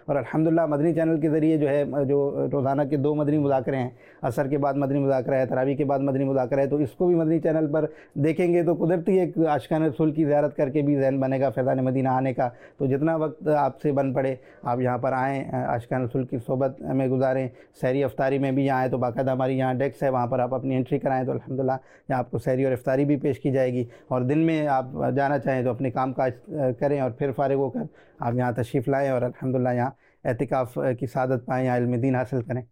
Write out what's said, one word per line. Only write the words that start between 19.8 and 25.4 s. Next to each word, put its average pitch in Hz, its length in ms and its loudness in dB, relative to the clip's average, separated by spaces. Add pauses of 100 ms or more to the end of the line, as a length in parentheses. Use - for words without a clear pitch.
ہے، 139 60 2
وہاں 123 180 0
پر 127 120 -2
آپ 123 140 0
اپنی 131 220 -2
انٹری 131 240 0
کرائیں 131 260 0
تو 131 60 -4
الحمدللہ 131 400 -4 (380)
یہاں 127 180 -2
آپ - 40 -16
کو 127 60 -4
سحری 131 260 0
اور 131 100 2
افطاری 135 320 0
بھی 143 100 2
پیش 139 240 -2
کی 143 120 -2
جائے 127 220 2
گی، 123 100 -2 (240)
اور 127 140 0
دن 139 180 2
میں 160 280 2
آپ 131 180 0 (300)
جانا 139 240 2
چاہیں 131 240 0